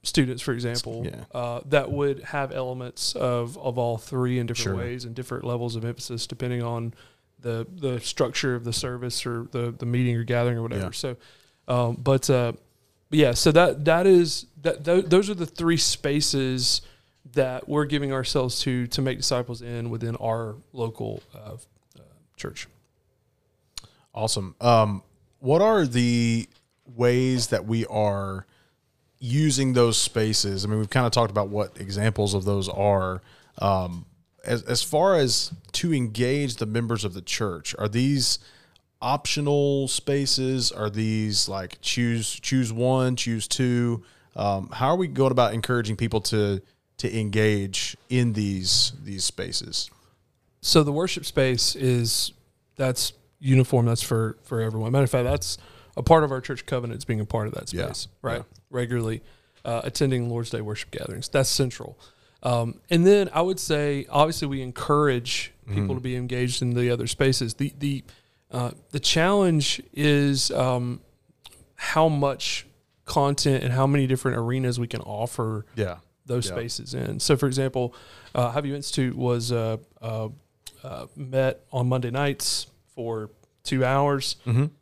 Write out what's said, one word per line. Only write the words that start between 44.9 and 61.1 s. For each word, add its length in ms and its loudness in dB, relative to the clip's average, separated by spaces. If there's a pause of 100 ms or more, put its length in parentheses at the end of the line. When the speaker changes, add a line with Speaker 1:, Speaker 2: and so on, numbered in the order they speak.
Speaker 2:
we 120 -2
going 240 2
about 220 4
encouraging 420 0
people 260 0
to, 380 0 (380)
to 200 -4
engage 800 0 (120)
in 240 2
these, 600 0 (100)
these 220 -8
spaces? 680 -6 (720)
Speaker 1:
So 200 6
the 100 2
worship 320 -2
space 520 2
is, 560 0 (440)
that's 360 -2 (260)
uniform. 480 6
That's 160 2
for, 400 -2
for 180 -6
everyone. 320 -2
Matter 120 4
of 60 0
fact, 140 2
that's 340 -2 (380)
a 60 -4
part 220 8
of 60 -2
our 100 -2
church 260 -8
covenants, 380 -4
being 160 0
a 60 0
part 200 -2
of 80 -6
that 180 -10
Speaker 2:
Yeah. 140 -4
Speaker 1:
space, 220 -10 (140)
right? 160 -4
Speaker 2:
Yeah. 40 -10 (280)
Speaker 1:
Regularly, 520 -2 (420)
uh, 200 -2
attending 460 0
Lord's 200 -4
Day 100 -4
worship 300 -8
gatherings. 380 -10